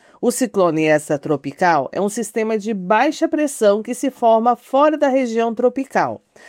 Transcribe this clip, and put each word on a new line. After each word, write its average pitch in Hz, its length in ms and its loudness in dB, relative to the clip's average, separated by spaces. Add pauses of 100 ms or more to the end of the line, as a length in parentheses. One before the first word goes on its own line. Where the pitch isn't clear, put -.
(200)
O 233 120 0
ciclone 180 540 0
extratropical 151 1040 0
é - 100 -4
um 202 80 0
sistema 220 480 -4
de 214 160 -4
baixa 220 540 0
pressão 226 560 0
que 240 100 -6
se 269 160 -4
forma 233 460 2
fora 294 420 0
da 285 100 0
região 233 460 0
tropical. 226 720 -2 (260)